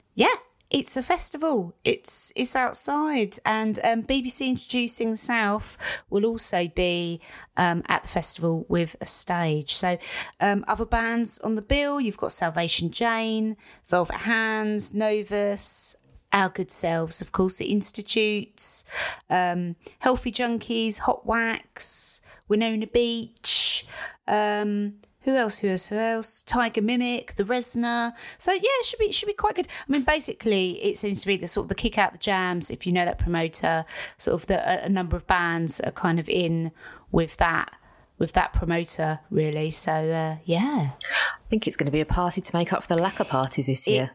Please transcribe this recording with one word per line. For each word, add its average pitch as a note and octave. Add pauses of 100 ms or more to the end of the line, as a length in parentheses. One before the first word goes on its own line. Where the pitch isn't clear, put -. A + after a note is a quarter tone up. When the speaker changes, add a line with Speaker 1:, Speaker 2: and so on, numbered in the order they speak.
(140)
Speaker 1:
yeah, D#4 (360)
it's -
a C4
festival. D4
It's, -
it's B3+
outside, C#4
and, A3
um, A3+
B C4+
B B3
C C4
Introducing A#3+
the A3
South G#3+ (320)
will G3+
also G3
be, F3 (380)
um, E3+
at -
the -
festival E3
with E3+
a -
stage. D#3+
So, F3+ (420)
um, G3+
other A3+
bands A#3
on A3
the G#3+
bill, C#4+
you've G#3+
got -
Salvation E3+
Jane, A3 (300)
Velvet F3+
Hands, G#3+
Novus, G#3 (360)
Our G3
Good F#3
Selves, E3
of -
course, F#3
The -
Institutes, - (460)
um, F3+ (240)
Healthy B3+
Junkies, A3+
Hot -
Wax, - (280)
Winona A3
Beach, - (400)
um, G#3 (260)
who C4+
else, A3
who G3+
else, F#3
who G#3
else? A3+
Tiger A#3
Mimic, A#3+
The G3+
Resna. A#3+ (240)
So, -
yeah, F#4+
it B4+
should A#4
be, G#4+
should -
be G4+
quite -
good. -
I -
mean, C#4+
basically, G#3 (120)
it G3+
seems G3+
to -
be G3
the F3
sort -
of -
the -
kick -
out G3
the F3+
jams, F3+
if -
you F3+
know F3+
that F3
promoter, E3 (320)
sort -
of -
the, F#3 (240)
a, -
a -
number F3+
of E3+
bands E3
are -
kind E3+
of D#3+
in E3 (380)
with E3
that, E3 (440)
with E3
that -
promoter, E3 (100)
really. D#3
So, -
uh, D#3+
yeah. F3+ (100)
Speaker 2:
I -
think A3
it's D3
gonna C#3+
be D3+
a D3+
party F3
to -
make E3+
up -
for -
the E3
lack F#3+
of -
parties C3
this C3+
Speaker 1:
It, -
Speaker 2:
year. C3